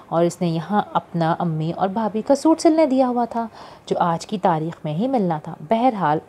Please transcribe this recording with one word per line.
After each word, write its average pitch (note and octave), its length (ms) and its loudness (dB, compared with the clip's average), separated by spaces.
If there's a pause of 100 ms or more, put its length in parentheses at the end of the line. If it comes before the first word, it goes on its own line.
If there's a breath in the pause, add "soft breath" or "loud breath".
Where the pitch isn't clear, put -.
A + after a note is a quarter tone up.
(120)
और E3 140 2
इसने F3 220 -2
यहाँ E3 480 -2
अपना E3 360 -2
अम्मी E3 400 -2
और - 160 -2
भाभी G#3+ 340 -4
का C#4 140 2
सूट D#4 220 4
सिलने D#4+ 300 4
दिया C4 200 2
हुआ A#3+ 180 0
था, A#3 240 -6 (400 loud breath)
जो G#3+ 60 0
आज E3+ 300 0
की G#3+ 120 -6
तारीख E3 480 0
में D3+ 80 -4
ही F#3+ 140 -2
मिलना F#3+ 400 0
था। E3 140 -10
बहरहाल, F#3+ 680 0